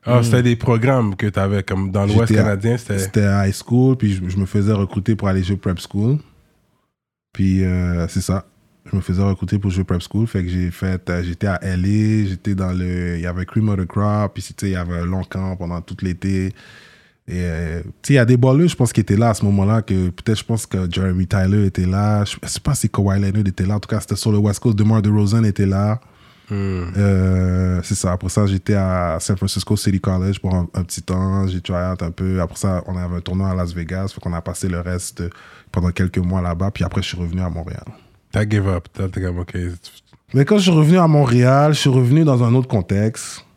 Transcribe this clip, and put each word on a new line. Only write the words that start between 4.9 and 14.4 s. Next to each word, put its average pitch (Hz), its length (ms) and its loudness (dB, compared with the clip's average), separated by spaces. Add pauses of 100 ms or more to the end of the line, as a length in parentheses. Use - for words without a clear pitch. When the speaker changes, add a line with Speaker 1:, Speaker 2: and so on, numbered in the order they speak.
Speaker 3:
pour 101 100 -2
aller 95 160 0
jouer 95 140 -2
prep 92 220 -4
school. 117 400 -2 (1120)
Puis, 95 320 2
euh, 87 460 -2
c'est 98 120 -4
ça. 95 240 -2 (460)
Je - 40 -4
me 95 60 0
faisais 92 220 -2
recruter 98 340 -2
pour 98 140 -2
jouer 92 120 -2
prep 87 180 -2
school. 110 260 -4
Fait 98 160 -4
que 90 60 -6
j'ai 90 220 -2
fait, 92 380 -6
euh, 87 140 -2
j'étais 87 240 -4
à 92 160 0
L 92 220 -2
A, 107 440 0
j'étais 95 240 -4
dans 92 180 -2
le, 90 440 -4
il 85 60 -6
y 85 40 -6
avait 90 200 -6
Cream 107 240 0
of 101 100 0
the 92 60 0
Crop, 104 480 -2
puis, 98 100 -10